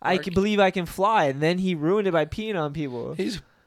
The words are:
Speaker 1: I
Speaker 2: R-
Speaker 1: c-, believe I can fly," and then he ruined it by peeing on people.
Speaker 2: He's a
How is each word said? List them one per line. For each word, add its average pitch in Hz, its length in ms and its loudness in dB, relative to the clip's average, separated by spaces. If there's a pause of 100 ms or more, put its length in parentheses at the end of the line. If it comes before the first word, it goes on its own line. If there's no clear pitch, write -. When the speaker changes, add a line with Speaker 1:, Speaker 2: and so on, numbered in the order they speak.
Speaker 1:
I 180 160 2
Speaker 2:
R- - 60 -2
Speaker 1:
c-, 190 80 -6
believe 202 280 2
I 190 120 6
can 175 160 -4
fly," 202 380 2
and 135 140 0
then 165 200 2
he 185 160 0
ruined 185 320 0
it 185 60 0
by 156 120 2
peeing 214 340 -6
on 151 140 -4
people. 131 400 -6
Speaker 2:
He's 190 240 -4
a 143 40 -14 (260)